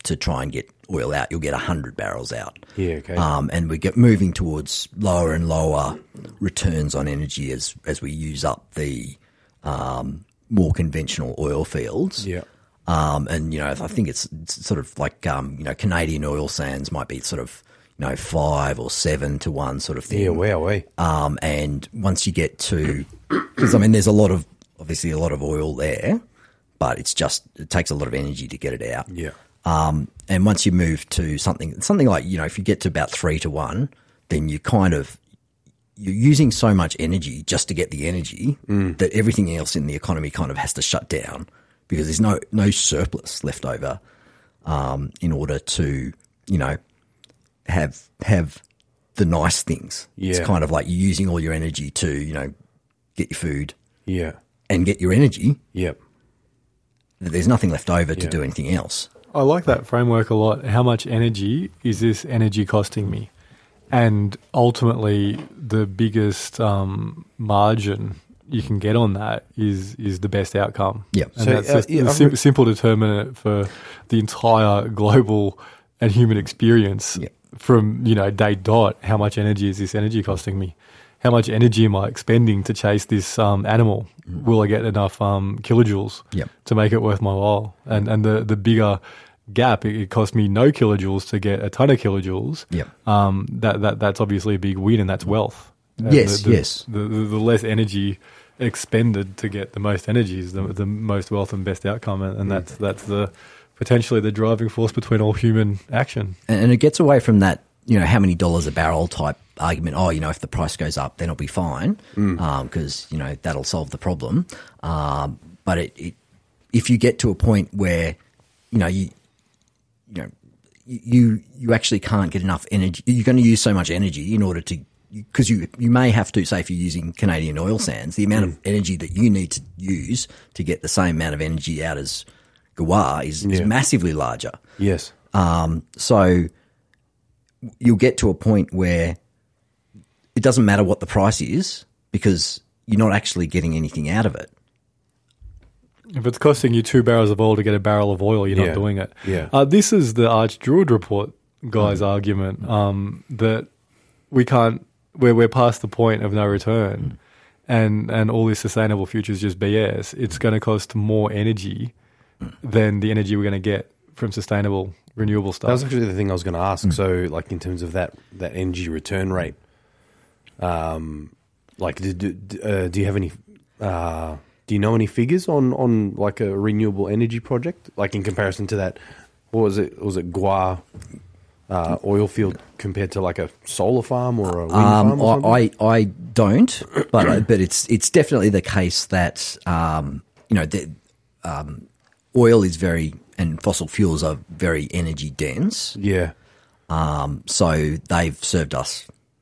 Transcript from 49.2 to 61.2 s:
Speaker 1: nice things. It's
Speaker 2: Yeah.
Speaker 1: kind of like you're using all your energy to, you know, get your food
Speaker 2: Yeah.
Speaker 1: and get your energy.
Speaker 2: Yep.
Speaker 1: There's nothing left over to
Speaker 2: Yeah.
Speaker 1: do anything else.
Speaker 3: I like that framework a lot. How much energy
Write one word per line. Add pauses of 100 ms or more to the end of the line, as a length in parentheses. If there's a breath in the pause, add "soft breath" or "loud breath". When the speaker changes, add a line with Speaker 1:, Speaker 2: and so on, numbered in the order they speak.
Speaker 1:
nice
things. (100)
It's
Speaker 2:
Yeah.
Speaker 1:
kind
of
like
you're
using
all
your
energy
to,
you
know, (600)
get
your
food (320)
Speaker 2:
Yeah. (360)
Speaker 1:
and
get
your
energy. (160)
Speaker 2:
Yep. (1200)
Speaker 1:
There's
nothing
left
over
to
Speaker 2:
Yeah.
Speaker 1:
do
anything
else. (240)
Speaker 3:
I
like
that
framework
a
lot.
How
much
energy (120)